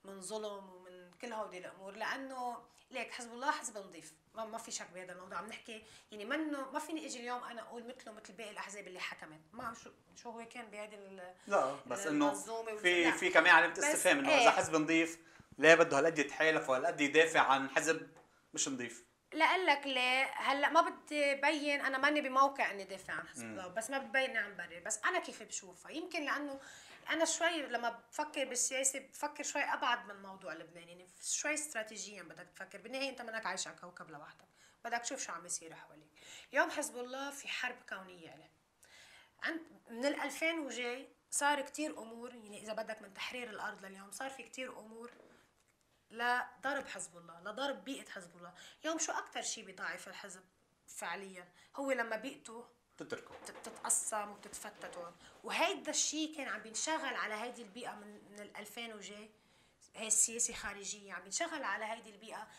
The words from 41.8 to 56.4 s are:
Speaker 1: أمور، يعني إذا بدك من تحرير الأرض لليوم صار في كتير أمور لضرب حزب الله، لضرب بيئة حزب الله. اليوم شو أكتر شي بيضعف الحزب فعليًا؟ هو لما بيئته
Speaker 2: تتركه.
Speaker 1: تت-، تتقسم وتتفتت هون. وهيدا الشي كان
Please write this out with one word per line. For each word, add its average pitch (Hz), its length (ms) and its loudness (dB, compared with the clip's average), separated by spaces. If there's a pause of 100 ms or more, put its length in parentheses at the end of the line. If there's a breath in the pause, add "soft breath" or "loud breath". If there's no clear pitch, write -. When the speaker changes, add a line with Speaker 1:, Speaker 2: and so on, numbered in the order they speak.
Speaker 1:
أمور، 233 360 -12
يعني 208 280 -14
إذا 214 100 -6
بدك 214 280 -6
من 196 120 -16
تحرير 247 360 -6
الأرض 202 360 -8
لليوم 196 260 -16
صار 269 180 -6
في 262 140 -12
كتير 254 360 -10
أمور 226 320 -14 (1000)
لضرب 247 760 -2
حزب 185 300 -10
الله، 170 240 -18
لضرب 214 440 -4
بيئة - 240 -8
حزب 180 280 -12
الله. 175 160 -16 (280 loud breath)
اليوم 320 180 0
شو - 120 -2
أكتر 370 300 -6
شي - 200 -4
بيضعف 185 460 -10
الحزب 190 360 -14 (440)
فعليًا؟ 185 600 -8 (280 soft breath)
هو 277 160 0
لما 226 240 0
بيئته 240 500 -8 (320)
Speaker 2:
تتركه. - 340 -8 (140)
Speaker 1:
تت-، - 180 -12
تتقسم 214 680 -2
وتتفتت 202 640 -14
هون. 175 180 -12 (280 soft breath)
وهيدا 285 480 2
الشي 302 440 0
كان 269 120 -6